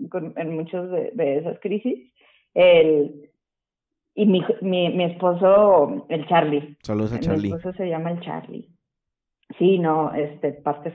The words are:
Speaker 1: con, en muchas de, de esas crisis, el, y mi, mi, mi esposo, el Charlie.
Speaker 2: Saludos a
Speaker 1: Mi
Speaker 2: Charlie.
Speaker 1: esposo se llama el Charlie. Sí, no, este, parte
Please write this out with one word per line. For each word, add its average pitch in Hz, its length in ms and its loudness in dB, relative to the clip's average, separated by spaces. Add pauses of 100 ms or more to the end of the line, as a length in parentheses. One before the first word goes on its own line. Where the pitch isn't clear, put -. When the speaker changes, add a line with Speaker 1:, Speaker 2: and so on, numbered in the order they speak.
(120)
Speaker 1:
con, 156 260 -8
en 165 180 -6
muchas 175 360 -8
de, 175 240 -4
de 143 240 0
esas 170 200 -8
crisis, 208 520 -6 (420)
el, 156 800 4 (840)
y 208 140 0
mi, 185 160 4 (180)
mi, 180 280 -2
mi 180 160 -2
esposo, 180 1040 4
el 156 180 -6
Charlie. 151 560 0
Speaker 2:
Saludos 107 300 -4
a - 20 -4
Speaker 1:
Mi - 60 -6
Speaker 2:
Charlie. 101 300 -2
Speaker 1:
esposo 180 260 -8
se 190 120 -6
llama 165 220 -6
el 175 100 -8
Charlie. - 480 -12 (880)
Sí, 180 220 4
no, 160 340 0
este, 147 400 -4
parte - 420 -6